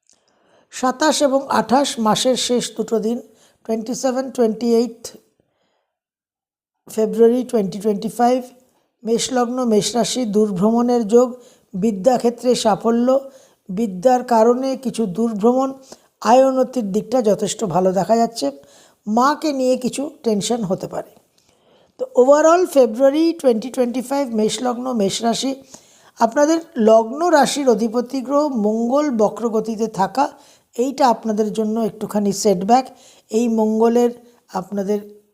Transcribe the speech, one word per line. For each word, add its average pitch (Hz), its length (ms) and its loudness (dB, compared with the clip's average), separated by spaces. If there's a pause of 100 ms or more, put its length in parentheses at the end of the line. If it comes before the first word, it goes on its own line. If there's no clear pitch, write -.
(720)
সাতাশ 254 500 -2
এবং 269 280 2
আঠাশ 226 500 0
মাসের 220 360 0
শেষ 240 420 -2
দুটো 226 220 -4
দিন, 226 180 -2 (460)
টোয়েন্টি 226 320 -6
সেভেন, 262 360 -4
টোয়েন্টি 233 440 0
এইট 240 280 -2 (1900)
ফেব্রুয়ারি 226 520 2
টোয়েন্টি 202 360 -4
টোয়েন্টি 202 300 -4
ফাইভ, 247 340 0 (600)
মেষলগ্ন, 247 600 -2
মেষরাশি, 226 600 0
দুর্ভ্রমণের 214 840 0
যোগ, 240 200 4 (460)
বিদ্যাক্ষেত্রে 233 800 0
সাফল্য, 233 760 0 (400)
বিদ্যার 226 540 0
কারণে 247 520 2
কিছু 226 300 -4
দুর্ভ্রমণ, 233 680 -4 (480)
আয় 254 240 6
উন্নতির 254 460 -2
দিকটা 214 300 -2
যথেষ্ট 208 420 -2
ভালো 185 280 0
দেখা 190 240 0
যাচ্ছে। 233 360 -2 (560)
মাকে 285 460 0
নিয়ে 254 240 0
কিছু 254 320 -6 (140)
টেনশন 220 400 -2
হতে 180 240 -4
পারে। - 240 -12 (840)
তো 254 80 -6 (160)
overall 311 460 6
ফেব্রুয়ারি 269 640 2
টোয়েন্টি 247 360 0
টোয়েন্টি 240 320 -2
ফাইভ 277 340 -4
মেষলগ্ন, 247 580 -2
মেষরাশি, 226 600 -2 (640)
আপনাদের 294 400 0 (180)
লগ্ন 226 520 4
রাশির 277 400 2
অধিপতি 240 520 -2
গ্রহ 285 260 0
মঙ্গল 233 600 0
বক্রগতিতে 220 800 -2
থাকা, 196 420 -2 (460)
এইটা 269 320 0
আপনাদের 220 460 -2
জন্য 220 260 -2
একটুখানি 202 540 -2
সেটব্যাক। 208 520 2 (440)
এই 233 180 0
মঙ্গলের 226 600 2 (440)
আপনাদের 202 680 -6 (120)